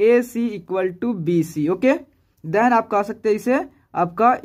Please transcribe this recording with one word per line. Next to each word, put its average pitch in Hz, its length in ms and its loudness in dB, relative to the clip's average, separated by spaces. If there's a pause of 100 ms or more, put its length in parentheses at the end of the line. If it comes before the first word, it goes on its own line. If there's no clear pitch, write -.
एसी 240 460 2 (100)
equal 185 340 -4 (120)
to 240 120 -2
बीसी। 160 520 -2
ओके, 190 260 2 (500)
then 214 300 2
आप 226 180 2
कह 202 120 0
सकते 214 260 -6
हैं 208 60 2
इसे 247 240 0 (360)
आपका 175 500 0